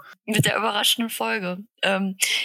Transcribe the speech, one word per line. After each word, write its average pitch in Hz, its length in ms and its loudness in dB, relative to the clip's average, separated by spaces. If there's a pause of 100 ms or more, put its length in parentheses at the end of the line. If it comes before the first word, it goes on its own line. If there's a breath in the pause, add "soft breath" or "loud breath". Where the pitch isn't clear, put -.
(240 loud breath)
Mit 214 200 2
der 208 120 2
überraschenden 214 540 0
Folge. 208 480 -2 (240)
Ähm, 190 340 0 (280 loud breath)